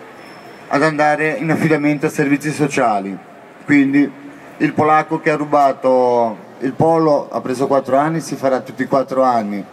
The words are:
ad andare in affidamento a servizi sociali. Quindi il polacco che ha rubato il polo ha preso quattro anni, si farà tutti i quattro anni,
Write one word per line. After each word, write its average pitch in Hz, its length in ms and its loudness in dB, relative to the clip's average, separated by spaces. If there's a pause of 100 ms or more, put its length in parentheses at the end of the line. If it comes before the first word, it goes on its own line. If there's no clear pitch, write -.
(680)
ad 139 120 0
andare 151 520 0
in 156 180 -2
affidamento 151 560 0
a - 20 -4
servizi 143 420 0
sociali. 117 640 -2 (500)
Quindi 139 460 2 (460)
il 151 160 -2
polacco 156 460 0
che 160 100 -2
ha 151 60 2
rubato 127 1000 2 (240)
il 131 120 -4
polo 160 580 2
ha 117 80 -4
preso 127 280 -2
quattro 135 300 0
anni, 156 240 0
si 139 140 -8
farà 127 260 -2
tutti 127 200 -10
i 123 60 -4
quattro 131 340 0
anni, 107 520 0